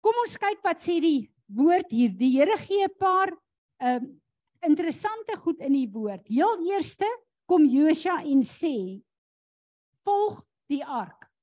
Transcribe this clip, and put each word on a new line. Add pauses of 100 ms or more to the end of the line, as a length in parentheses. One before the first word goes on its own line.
Kom
ons
kyk
wat
sê
die (260)
woord
hier.
Die
Here
gee
'n
paar, (480)
ehm, (440)
interessante
goed
in
die
woord.
Heel
eerste (400)
kom
Josua
en
sê, (1000)
"Volg (240)
die
ark." (140)